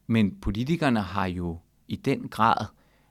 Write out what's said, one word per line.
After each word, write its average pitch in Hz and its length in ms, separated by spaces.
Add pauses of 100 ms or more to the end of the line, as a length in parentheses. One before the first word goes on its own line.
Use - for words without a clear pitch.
men 110 340
politikerne 127 600
har 95 260
jo 87 320 (300)
i - 80
den - 320
grad, 110 380 (440)